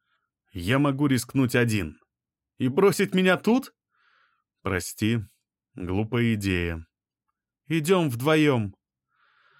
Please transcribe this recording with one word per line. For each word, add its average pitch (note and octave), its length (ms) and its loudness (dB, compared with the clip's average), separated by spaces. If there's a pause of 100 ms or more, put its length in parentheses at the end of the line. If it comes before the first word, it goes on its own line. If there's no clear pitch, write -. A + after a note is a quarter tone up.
(540)
"Я G2 260 0
могу C#3+ 260 0
рискнуть C3 480 0
один". A2 460 0 (580)
"И C3 100 -2
бросить F#3+ 460 2
меня F#3 240 4
тут?" B3 380 0 (880)
"Прости, G#2+ 560 -2 (560)
глупая A2 580 -2
идея". F2 540 -4 (800)
"Идём E3 420 0
вдвоём". C3 680 0 (840)